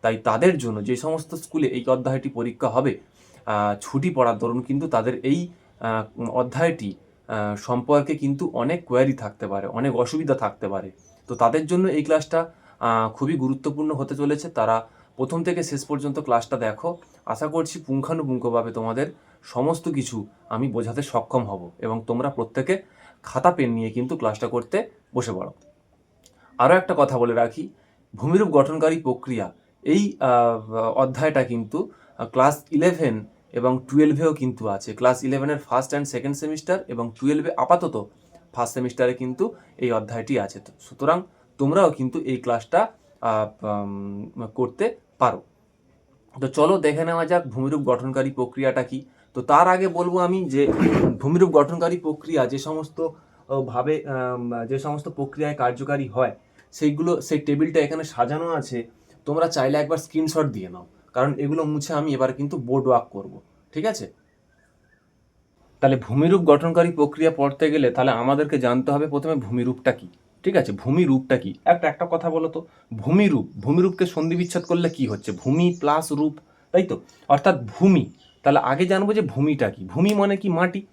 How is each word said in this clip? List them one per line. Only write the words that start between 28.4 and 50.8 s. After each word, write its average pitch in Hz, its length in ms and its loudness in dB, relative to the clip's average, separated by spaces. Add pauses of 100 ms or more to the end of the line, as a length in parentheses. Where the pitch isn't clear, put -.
গঠনকারী 156 520 2
প্রক্রিয়া 120 520 -4 (300)
এই, 196 380 2
আহ, 117 540 2
অধ্যায়টা 131 680 0
কিন্তু, 117 460 -4 (280)
আহ, 120 80 -6
ক্লাস 131 440 2
ইলেভেন 151 560 2 (260)
এবং 127 380 0
টুয়েলভেও 151 440 4
কিন্তু 120 340 -4
আছে। 101 240 -6
ক্লাস 127 320 2
ইলেভেনের 139 340 -2
ফার্স্ট 135 360 -2
and 143 100 -2
সেকেন্ড 139 320 -6
সেমিস্টার 156 420 -4 (100)
এবং 117 320 -6
টুয়েলভে 151 360 0
আপাতত 127 520 0 (440)
ফার্স্ট 120 220 -4
সেমিস্টারে 127 400 0
কিন্তু 127 400 -4 (240)
এই 123 140 0
অধ্যায়টি 113 480 -2
আছে। 98 200 -8
তো - 200 -20
সুতরাং 165 420 -2 (360)
তোমরাও 160 320 4
কিন্তু 131 300 -4
এই 127 160 -4
ক্লাসটা, 123 500 0 (340)
আহ, 110 440 -2
উম, 101 640 -6 (240)
করতে 156 440 -2 (200)
পারো। 117 240 2 (1000)
তো 135 80 -4
চলো 156 300 4
দেখে 151 260 2
নেওয়া 165 200 0
যাক 170 220 2
ভূমিরূপ 135 360 -2
গঠনকারী 131 480 0
প্রক্রিয়াটা 131 520 -2
কি। 127 220 -8 (300)
তো 127 80 -6
তার 156 260 6
আগে 185 200 2
বলবো 175 300 0
আমি 180 260 0
যে 139 220 2
<clears throat> - 540 2